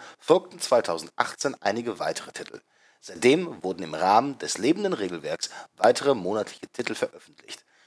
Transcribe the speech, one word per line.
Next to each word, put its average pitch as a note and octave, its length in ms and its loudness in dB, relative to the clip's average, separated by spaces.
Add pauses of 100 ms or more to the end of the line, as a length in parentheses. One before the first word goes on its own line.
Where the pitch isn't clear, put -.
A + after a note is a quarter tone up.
(180)
folgten F#3 420 2
zweitausendachtzehn A2 1000 -2
einige A2+ 380 -4
weitere - 340 -6
Titel. - 280 -14 (400)
Seitdem C3+ 640 2
wurden F2+ 200 -4
im D#2 120 -8
Rahmen G#2+ 440 4
des - 200 -6
lebenden F#3 340 2
Regelwerks F2 560 -6 (300)
weitere B2 360 4
monatliche G2+ 560 -4
Titel - 240 -6
veröffentlicht. - 680 -10 (220)